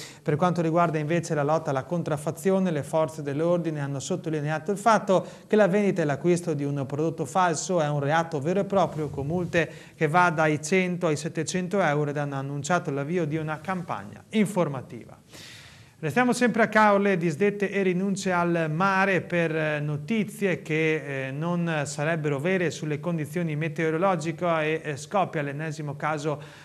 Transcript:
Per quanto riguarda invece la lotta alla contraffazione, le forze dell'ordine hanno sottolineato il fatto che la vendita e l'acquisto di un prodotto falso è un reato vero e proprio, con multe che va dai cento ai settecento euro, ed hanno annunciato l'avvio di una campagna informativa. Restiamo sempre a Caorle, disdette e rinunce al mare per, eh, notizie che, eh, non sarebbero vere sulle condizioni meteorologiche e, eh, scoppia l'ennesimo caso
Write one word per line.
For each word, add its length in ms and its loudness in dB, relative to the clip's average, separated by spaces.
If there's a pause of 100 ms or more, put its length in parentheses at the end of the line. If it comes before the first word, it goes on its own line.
(220)
Per 140 0
quanto 260 4
riguarda 380 2
invece 340 0
la 80 2
lotta 300 2
alla 140 -2
contraffazione, 340 -2
le 640 0
forze 380 -2
dell'ordine 580 0
hanno 220 -4
sottolineato 680 -4
il 60 -2
fatto 480 4 (220)
che 80 2
la 140 8
vendita 320 2
e 40 2
l'acquisto 480 0
di 120 -2
un 200 -2
prodotto 380 -2
falso 560 2
è 80 2
un 140 0
reato 400 0
vero 180 0
e 60 0
proprio, 420 0
con 180 -6
multe 460 0 (240)
che 140 0
va 200 6
dai 320 2
cento 460 0
ai 80 2
settecento 640 -4
euro, 300 2
ed 80 -4
hanno 180 -4
annunciato 560 -2
l'avvio 340 -2
di 120 -2
una 240 -4
campagna 600 -8 (100)
informativa. 840 -2 (840)
Restiamo 300 2
sempre 320 2
a 60 2
Caorle, 480 6
disdette 520 0
e 120 -2
rinunce 500 0
al 400 2
mare 480 2
per, 340 0
eh, 280 -2
notizie 800 -2
che, 640 -2
eh, 40 -6
non 520 -2
sarebbero 560 -2
vere 320 0
sulle 300 -6
condizioni 560 -4
meteorologiche 880 0
e, 360 0
eh, 140 -6
scoppia 460 -2
l'ennesimo 560 -6
caso 440 -2 (240)